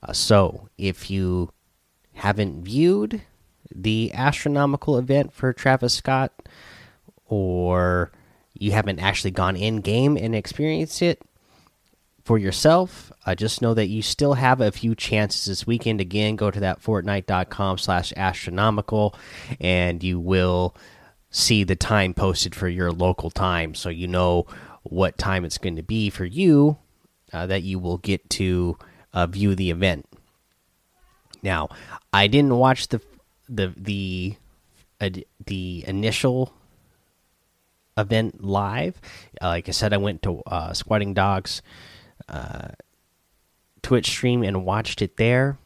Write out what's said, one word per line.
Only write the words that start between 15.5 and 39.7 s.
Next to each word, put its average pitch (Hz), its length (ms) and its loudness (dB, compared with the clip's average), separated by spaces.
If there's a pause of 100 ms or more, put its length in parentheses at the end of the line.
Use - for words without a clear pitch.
weekend. 113 340 0
Again, 104 340 0
go 104 140 0
to 101 120 -4
that 92 200 -2
fortnite 101 460 -2
dot 92 240 0
com 95 260 -2
slash 90 400 -2
astronomical, 101 1000 0 (440)
and 87 440 0
you 90 160 0
will 90 560 2 (540)
see - 340 2
the 92 120 0
time 95 400 0
posted 92 400 -2
for 95 120 -4
your 90 240 0
local 90 380 0
time, 85 460 -2
so - 140 -8
you 85 180 -6
know 90 400 2 (340)
what 90 380 -2
time 95 260 -2
it's - 140 -8
going 87 160 -6
to 80 80 -10
be 110 260 -2
for 95 160 -8
you, 147 540 4 (520)
uh, 87 140 -6
that 95 160 0
you 95 160 -4
will 87 220 -2
get 95 320 -2
to, 90 440 0 (380)
uh, 87 140 2
view 98 260 2
the 92 160 0
event. 85 380 0 (1400)
Now, 85 260 -2 (420)
I 98 140 6
didn't 135 320 4
watch 131 300 4
the, 117 140 -4 (460)
the, 101 300 -4
the, 95 580 -4 (640)
uh, 98 120 -2 (340)
the 92 400 -6
initial 113 680 0 (1400)
event 110 480 0
live. 101 560 -2 (400)
Uh, 90 100 -2
like 85 200 -4
I 95 40 -4